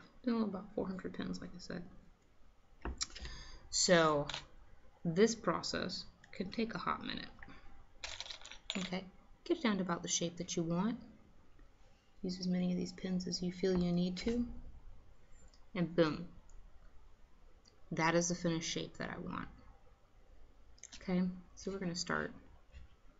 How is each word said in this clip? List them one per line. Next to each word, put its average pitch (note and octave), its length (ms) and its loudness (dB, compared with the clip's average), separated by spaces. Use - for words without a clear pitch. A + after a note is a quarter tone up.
you A#3+ 80 2
know, A3+ 120 4
about F#3 300 -4
four F3+ 120 0
hundred F#3 280 -6
pins, F#3 260 -4
like - 140 -8
I - 40 -10
said. - 240 -6
So D#3 560 8
this F#3+ 320 6
process - 680 0
can F#3+ 180 -4
take A3+ 240 -2
a F#3+ 40 -4
hot - 260 -2
minute. - 260 -6
Okay, F3+ 260 -2
get E4+ 140 2
it - 40 -10
down G#3+ 140 4
to F#3 60 2
about F3 200 0
the - 60 -4
shape E3+ 300 0
that - 180 -4
you E3+ 80 2
want. F#3 340 2
Use F#3 180 0
as F3+ 80 0
many F3+ 240 4
of F3+ 60 4
these F3+ 140 -2
pins F3+ 360 0
as F3 140 -2
you F3+ 100 0
feel F#3+ 260 4
you F3 140 6
need F3+ 240 4
to. A#3+ 280 2
And E3+ 180 2
boom. E3 320 6
That E3 180 4
is E3+ 140 6
the F3 60 2
finished E3 360 0
shape - 260 -4
that - 140 -4
I - 80 -6
want. - 300 -6
Okay, F3+ 260 2
so - 140 -6
we're G3 80 -4
gonna F3 160 -2
start - 380 -2